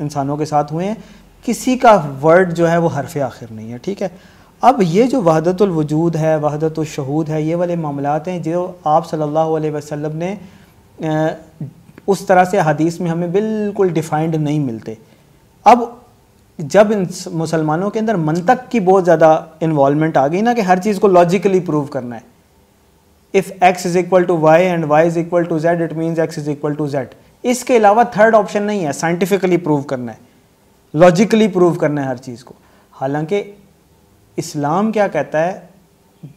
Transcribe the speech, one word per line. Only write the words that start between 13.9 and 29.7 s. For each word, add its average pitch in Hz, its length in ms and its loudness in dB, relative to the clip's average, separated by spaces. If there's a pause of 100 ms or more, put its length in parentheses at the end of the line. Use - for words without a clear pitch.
नहीं 151 240 -2
मिलते। 113 380 -8 (680)
अब 240 360 4 (600)
जब 196 300 4
इन 202 140 -2
स-, - 220 -10
मुसलमानों 165 640 -2
के 220 100 -6
अंदर 220 180 -2
मंतक 175 500 0
की 233 120 -2
बहुत 185 240 4
ज़्यादा 165 460 4 (140)
इन्वॉल्वमेंट 156 540 2
आ 139 100 2
गई 175 140 -2
ना 233 120 2
कि 233 80 -2
हर 185 180 2
चीज़ 202 200 -2
को 214 80 4
लॉजिकली 185 520 4
प्रूव 151 260 -2
करना 123 300 -10
है, 110 80 -16 (1120)
if 190 100 2
X 185 300 2
is 175 200 -4
equal 180 360 2
to 170 80 0
Y 156 200 6 (160)
and 165 160 -2
Y 156 200 6
is 165 60 -4
equal 170 340 -2
to 160 80 -2
Z, 170 300 0
it 156 80 -10
means 160 320 -2
X 160 100 -12
is 147 160 -6
equal 147 260 -6
to 143 140 -4
Z, 131 100 -4 (400)
इसके 247 300 0
अलावा 214 280 6
थर्ड 226 320 4
ऑप्शन 208 280 0
नहीं 208 200 -4
है 143 100 -4
साइंटिफिकली 180 640 0
प्रूव 151 240 -2